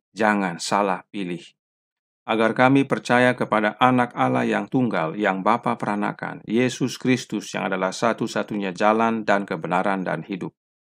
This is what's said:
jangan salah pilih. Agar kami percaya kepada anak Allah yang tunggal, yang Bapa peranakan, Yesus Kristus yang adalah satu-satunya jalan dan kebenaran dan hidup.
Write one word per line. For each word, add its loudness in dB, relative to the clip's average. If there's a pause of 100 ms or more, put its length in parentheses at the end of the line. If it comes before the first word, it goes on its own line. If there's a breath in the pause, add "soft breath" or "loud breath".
(120)
jangan 0
salah 0
pilih. -8 (880)
Agar 2
kami 4
percaya 2
kepada 0
anak 4
Allah 0
yang -2
tunggal, 0
yang 0
Bapa 0
peranakan, -6
Yesus 0
Kristus -2
yang -2
adalah 0
satu-satunya -2
jalan 2
dan 0
kebenaran -2
dan -4
hidup. -8 (360)